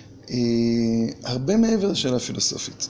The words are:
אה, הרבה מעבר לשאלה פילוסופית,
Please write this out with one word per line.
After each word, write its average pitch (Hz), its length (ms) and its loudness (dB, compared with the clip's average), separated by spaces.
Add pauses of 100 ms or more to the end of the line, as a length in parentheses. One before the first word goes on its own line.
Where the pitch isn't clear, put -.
(300)
אה, 123 60 -8 (880)
הרבה 131 340 0
מעבר 220 340 2
לשאלה 127 280 0
פילוסופית, - 720 -4